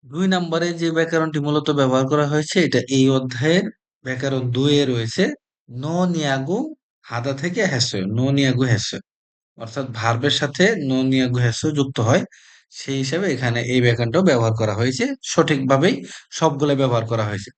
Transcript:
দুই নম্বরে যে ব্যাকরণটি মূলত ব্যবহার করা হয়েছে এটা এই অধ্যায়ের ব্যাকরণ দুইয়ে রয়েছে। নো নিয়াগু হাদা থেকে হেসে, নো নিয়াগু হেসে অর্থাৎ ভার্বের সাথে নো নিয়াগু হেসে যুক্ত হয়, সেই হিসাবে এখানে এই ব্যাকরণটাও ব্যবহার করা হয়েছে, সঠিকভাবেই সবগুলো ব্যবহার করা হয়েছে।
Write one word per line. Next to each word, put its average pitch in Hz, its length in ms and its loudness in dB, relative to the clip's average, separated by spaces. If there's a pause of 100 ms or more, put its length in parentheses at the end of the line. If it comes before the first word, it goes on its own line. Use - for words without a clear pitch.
দুই 151 240 -2
নম্বরে 175 440 0
যে 165 180 -2
ব্যাকরণটি 160 500 0
মূলত 147 300 0
ব্যবহার 131 380 2
করা 147 200 2
হয়েছে 151 360 -2
এটা 151 160 2 (100)
এই 131 200 4
অধ্যায়ের 131 560 0 (380)
ব্যাকরণ 131 460 -4
দুইয়ে 143 360 2
রয়েছে। 120 380 -2 (440)
নো 139 280 -6 (100)
নিয়াগু 151 520 -2 (460)
হাদা 120 280 -6
থেকে 175 340 -2
হেসে, 120 400 -2
নো 117 240 0
নিয়াগু 135 340 2
হেসে 104 340 -2 (600)
অর্থাৎ 117 320 -8
ভার্বের 117 400 0
সাথে 147 340 0 (120)
নো 131 260 -2
নিয়াগু 131 360 0
হেসে 120 340 0
যুক্ত 139 280 -2
হয়, 123 220 4 (480)
সেই - 280 -6
হিসাবে 156 340 -2
এখানে 120 300 -2
এই 123 180 2
ব্যাকরণটাও 120 420 2
ব্যবহার 117 320 4
করা 107 200 0
হয়েছে, 127 300 0 (180)
সঠিকভাবেই 139 720 2 (360)
সবগুলো 147 460 0
ব্যবহার 120 300 2
করা 113 180 -2
হয়েছে। 101 340 -6